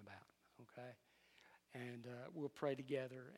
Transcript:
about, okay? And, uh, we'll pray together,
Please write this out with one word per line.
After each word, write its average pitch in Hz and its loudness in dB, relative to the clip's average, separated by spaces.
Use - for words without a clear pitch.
about, 101 -12
okay? 123 -8
And, 123 -4
uh, 123 -4
we'll 147 2
pray 143 6
together, 131 0